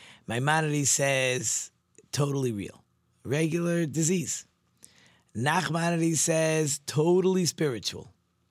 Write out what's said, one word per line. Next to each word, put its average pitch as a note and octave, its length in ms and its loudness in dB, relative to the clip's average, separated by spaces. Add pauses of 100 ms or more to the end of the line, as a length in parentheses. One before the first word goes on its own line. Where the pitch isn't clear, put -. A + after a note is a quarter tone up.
(280)
Maimonides D3 640 0
says, C3 800 0 (400)
totally C#3 400 0
real. G2+ 320 -8 (400)
Regular E3 640 0
disease. D#3 580 -2 (880)
Nachmanides E3 840 0
says, D#3+ 680 0
totally F3+ 600 2
spiritual. - 680 -4 (380)